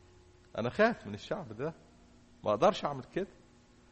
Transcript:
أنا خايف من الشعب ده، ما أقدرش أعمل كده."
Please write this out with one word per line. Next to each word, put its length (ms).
أنا 120
خايف 380
من 60
الشعب 400
ده، 200
ما 60
أقدرش 360
أعمل 180
كده." 240